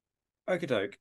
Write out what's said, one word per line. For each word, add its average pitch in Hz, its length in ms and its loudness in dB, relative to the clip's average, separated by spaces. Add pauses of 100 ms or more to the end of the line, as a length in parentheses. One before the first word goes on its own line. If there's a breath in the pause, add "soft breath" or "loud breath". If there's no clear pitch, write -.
(480)
Okie 175 200 0
doke. 107 340 0